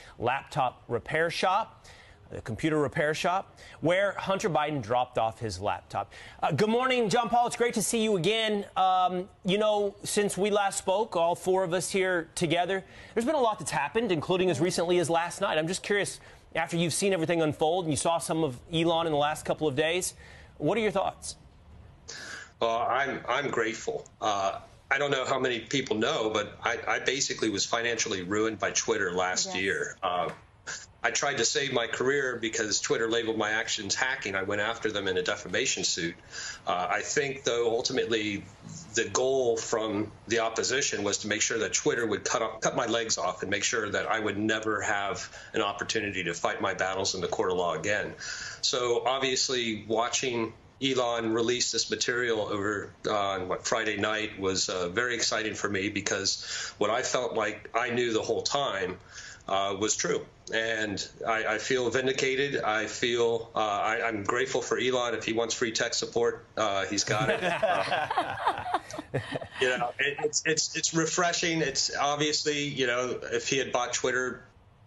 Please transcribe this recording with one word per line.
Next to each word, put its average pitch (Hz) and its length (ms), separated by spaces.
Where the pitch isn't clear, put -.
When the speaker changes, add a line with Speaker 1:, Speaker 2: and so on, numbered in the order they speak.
Speaker 1:
laptop 127 680
repair 156 440
shop, 196 540
the 92 100
computer 151 400
repair 147 340
shop, 180 440
where 180 320
Hunter 196 360
Biden 151 320
dropped 123 360
off 110 220
his 95 200
laptop. 101 540
Uh, 170 120
good 208 160
morning, 247 400
John 233 180
Paul. 240 200
It's - 100
great 240 160
to 220 80
see 226 200
you 220 140
again. 208 500
Um, 185 500
you 196 140
know, 208 380
since 208 320
we 208 120
last 202 280
spoke, 196 400
all 170 180
four 185 300
of 165 80
us 185 180
here 185 440
together, 175 500
there's 233 120
been 311 100
a 277 60
lot 214 180
that's 139 120
happened, 170 420
including 180 360
as 143 120
recently 175 380
as 156 100
last 165 320
night. 196 160
I'm 160 100
just 185 160
curious, 202 380
after 165 220
you've 170 160
seen 196 180
everything 165 300
unfold 160 420
and 160 80
you 135 60
saw 170 200
some 160 280
of 127 160
Elon 165 340
in 156 40
the 143 80
last 147 240
couple 156 240
of 131 80
days, 165 380
what 175 200
are 233 40
your 214 100
thoughts? - 440
Speaker 2:
Well, 117 280
I'm, 131 380
I'm 131 220
grateful. 113 580
Uh, 101 360
I 135 100
don't 139 120
know 131 140
how 127 120
many 127 220
people 113 380
know, 117 320
but 104 340
I, 117 140
I 117 120
basically 131 500
was 98 160
financially 113 580
ruined 107 360
by 92 120
Twitter 101 400
last 90 360
Speaker 3:
Yes. 92 100
Speaker 2:
year. 90 440
Uh, 87 280
I 120 60
tried 139 300
to 151 60
save 139 280
my 117 140
career 127 520
because 107 400
Twitter 113 300
labeled 113 260
my 107 140
actions 107 460
hacking. 127 400
I 95 80
went 101 180
after 110 300
them 98 160
in 92 100
a 90 60
defamation 101 600
suit. 87 300
Uh, 90 240
I 104 100
think, 139 420
though, 120 280
ultimately 113 720
the 110 120
goal 127 520
from 107 540
the 113 140
opposition 113 600
was 101 160
to 107 80
make 104 140
sure 120 160
that 98 160
Twitter 120 320
would 101 180
cut 117 200
off, - 180
cut 160 140
my 131 100
legs 113 320
off 90 240
and - 80
make 101 140
sure 107 260
that 95 160
I 107 140
would 104 180
never 110 440
have 101 540
an 107 100
opportunity 101 600
to 85 100
fight 107 260
my 95 140
battles 95 400
in 90 60
the 85 60
court 98 220
of 90 80
law 87 160
again. 85 400
So 120 420
obviously 127 840
watching 117 640
Elon 120 500
release 120 380
this - 180
material 117 520
over, 101 520
uh, 107 40
on, 98 360
what, 87 180
Friday 107 320
night 107 420
was, 95 300
uh, 90 200
very 120 260
exciting 110 400
for 104 120
me 101 220
because - 880
what 104 140
I 123 100
felt 123 320
like 107 400
I 120 160
knew 120 240
the 107 80
whole 98 220
time, 98 560
uh, 98 300
was 104 180
true. - 280
And 110 520
I, 110 280
I - 20
feel 123 320
vindicated. 131 720
I 107 240
feel, 117 680
uh, 104 40
I, 107 480
I'm 107 160
grateful 123 380
for 113 160
Elon. 120 360
If 110 120
he 117 80
wants 113 200
free 117 180
tech 117 220
support, 117 520
uh, 98 280
he's 98 180
got 110 260
it. - 120
Speaker 1:
<laughs> 175 120
Speaker 2:
Uh, 131 60
you 127 100
know, 120 300
it, 143 240
it's, 151 220
it's, 156 300
it's 160 180
refreshing. 165 680
It's - 340
obviously, 147 640
you 143 280
know, 123 320
if 120 160
he 135 100
had 120 140
bought 123 220
Twitter 127 520